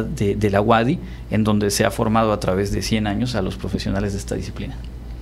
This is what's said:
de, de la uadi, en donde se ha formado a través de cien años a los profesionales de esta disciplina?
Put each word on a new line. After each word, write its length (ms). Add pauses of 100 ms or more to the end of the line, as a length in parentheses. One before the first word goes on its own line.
de, 320
de 140
la 100
uadi, 380 (320)
en 140
donde 260
se 140
ha 60
formado 420
a 80
través 320
de 100
cien 240
años 280
a 80
los 140
profesionales 560
de 60
esta 160
disciplina? 420 (460)